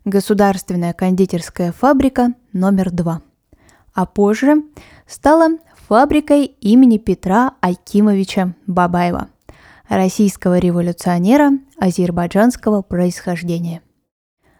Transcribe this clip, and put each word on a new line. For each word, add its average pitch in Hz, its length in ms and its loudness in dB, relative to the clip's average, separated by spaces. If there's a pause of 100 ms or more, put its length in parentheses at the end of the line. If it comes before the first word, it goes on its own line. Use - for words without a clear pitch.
«Государственная 196 880 0
кондитерская 185 800 -2
фабрика 262 640 0 (180)
номер 190 400 0
два», 170 300 -4 (720)
а 185 120 -2
позже 254 580 0 (440)
стала 320 440 2 (240)
фабрикой 285 680 0
имени 233 520 4
Петра 208 640 -2
Акимовича 190 960 -2 (100)
Бабаева, 175 600 -2 (600)
российского 190 680 0
революционера 175 960 0 (260)
азербайджанского 190 1040 -2
происхождения. 170 1000 -6 (800)